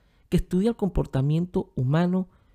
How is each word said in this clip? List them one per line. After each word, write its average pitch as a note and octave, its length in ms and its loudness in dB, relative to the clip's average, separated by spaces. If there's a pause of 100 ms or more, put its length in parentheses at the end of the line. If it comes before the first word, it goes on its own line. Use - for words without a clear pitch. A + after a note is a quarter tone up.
(280)
que F3 100 2
estudia F#3 320 0
el A#3 80 -2
comportamiento D#3+ 1000 -2
humano F3 540 0 (260)